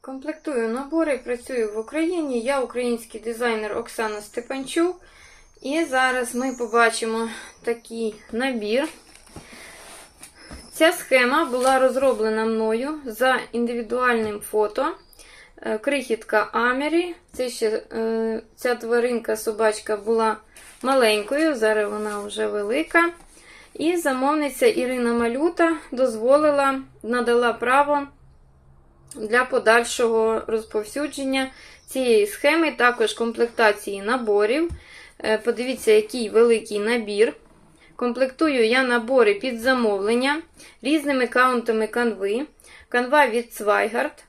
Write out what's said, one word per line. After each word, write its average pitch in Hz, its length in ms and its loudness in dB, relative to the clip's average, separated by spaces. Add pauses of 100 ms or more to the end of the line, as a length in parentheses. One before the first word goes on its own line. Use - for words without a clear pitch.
Комплектую 269 600 -6
набори, 277 480 -2
працюю 240 560 -6
в 214 40 -6
Україні. 294 640 -2
Я 269 180 -2
український 233 640 -6
дизайнер 220 560 -4
Оксана 214 440 -6
Степанчук. 269 800 -4 (600)
І 302 220 -2
зараз 254 520 0
ми 254 180 -2
побачимо 226 760 0 (340)
такий 226 520 -6 (160)
набір. 240 560 -2 (1900)
Ця 320 180 4
схема 262 540 2
була 262 340 2
розроблена 233 680 2
мною 226 600 -2
за 247 340 0 (120)
індивідуальним 233 920 -2
фото. 214 540 -2 (680)
Е, 220 160 -4
крихітка 226 760 -2
Амері. 294 640 0 (180)
Це 254 160 -6
ще, 220 420 -2
е, 226 500 -4 (140)
ця 247 200 -2
тваринка, 233 600 0
собачка, 214 600 -2
була 220 400 0 (440)
маленькою, 262 720 2
зараз 214 360 2
вона 208 280 -6
вже 208 280 -6
велика. 269 640 0 (640)
І 349 240 -2
замовниця 277 680 0
Ірина 247 460 0
Малюта 311 640 0 (140)
дозволила, 269 880 2 (220)
надала 240 500 2
право 277 540 2 (1080)
для 233 300 0
подальшого 226 1000 2
розповсюдження 262 1040 -4 (360)
цієї 233 400 2
схеми, 311 440 2
також 240 420 2
комплектації 220 880 0
наборів. 226 680 0 (520)
Е, 214 140 2
подивіться, 233 540 0
який 214 380 2
великий 220 500 4
набір. 214 540 2 (600)
Комплектую 254 720 0
я 254 160 4
набори 240 500 4
під 233 260 -4
замовлення 240 840 2 (400)
різними 277 460 0
каунтами 233 600 2
канви. 220 580 -2 (440)
Канва 254 380 4
від 233 180 -2
Zweigart 214 640 -2 (180)